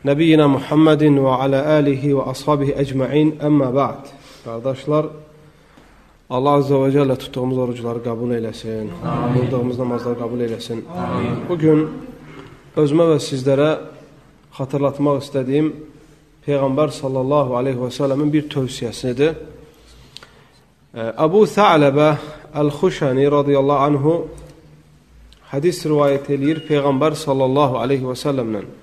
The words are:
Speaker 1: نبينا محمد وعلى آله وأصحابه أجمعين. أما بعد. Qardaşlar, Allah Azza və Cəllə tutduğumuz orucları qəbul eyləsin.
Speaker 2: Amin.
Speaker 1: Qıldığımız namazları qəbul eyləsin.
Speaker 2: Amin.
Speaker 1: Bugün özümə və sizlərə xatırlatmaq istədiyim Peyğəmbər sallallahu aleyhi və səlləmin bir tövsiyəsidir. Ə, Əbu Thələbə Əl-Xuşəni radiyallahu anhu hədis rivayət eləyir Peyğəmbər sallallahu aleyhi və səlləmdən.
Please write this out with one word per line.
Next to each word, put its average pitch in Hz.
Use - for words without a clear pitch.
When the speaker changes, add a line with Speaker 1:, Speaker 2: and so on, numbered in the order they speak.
Speaker 1:
نبينا 156
محمد 151
وعلى 139
آله 139
وأصحابه 139
أجمعين. 139
أما 143
بعد. 127
Qardaşlar, 131
Allah 131
Azza 139
və 135
Cəllə 135
tutduğumuz 127
orucları 120
qəbul 120
eyləsin. 110
Speaker 2:
Amin. 123
Speaker 1:
Qıldığımız 123
namazları 120
qəbul 123
eyləsin. 113
Speaker 2:
Amin. 120
Speaker 1:
Bugün 156
özümə 151
və 151
sizlərə 139
xatırlatmaq 139
istədiyim 143
Peyğəmbər 139
sallallahu 131
aleyhi 127
və 127
səlləmin 147
bir 147
tövsiyəsidir. 131
Ə, 113
Əbu 185
Thələbə 151
Əl-Xuşəni 147
radiyallahu 143
anhu 147
hədis 160
rivayət 143
eləyir 147
Peyğəmbər 143
sallallahu 135
aleyhi 131
və 127
səlləmdən. 113